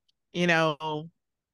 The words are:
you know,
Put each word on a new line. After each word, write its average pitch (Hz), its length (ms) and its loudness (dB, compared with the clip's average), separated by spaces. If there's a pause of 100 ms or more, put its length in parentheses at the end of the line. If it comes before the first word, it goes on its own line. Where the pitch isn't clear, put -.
(340)
you 175 140 0
know, 160 640 0 (440)